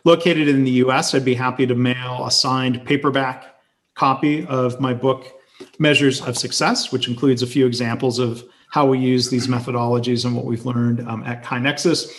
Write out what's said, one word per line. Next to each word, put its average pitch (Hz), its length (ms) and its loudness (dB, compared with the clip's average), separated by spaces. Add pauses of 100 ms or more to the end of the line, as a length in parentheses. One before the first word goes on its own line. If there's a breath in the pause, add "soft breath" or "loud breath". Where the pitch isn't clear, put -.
located 170 440 4
in 135 160 4
the 127 80 0
U 127 200 4
S, 156 220 0
I'd 135 100 2
be 127 100 2
happy 127 320 -2
to 123 80 2
mail 127 520 -2
a 123 40 -4
signed 127 540 0
paperback 139 720 -2 (380)
copy 147 520 0
of 127 340 -2
my 131 120 0
book, 127 400 -2 (460 loud breath)
Measures 143 420 4
of 127 160 -6
Success, 156 560 -2
which 123 160 -4
includes 123 340 2
a 127 40 -2
few 131 200 2
examples 117 520 -2
of 117 260 -2 (260 soft breath)
how 147 160 2
we 131 120 4
use 127 320 2
these 120 160 -2
methodologies 120 800 -2
and 123 120 -2
what 120 80 -6
we've 117 220 -6
learned, 120 420 0
um, 113 160 -8
at 120 200 -10
KaiNexus. 143 760 -2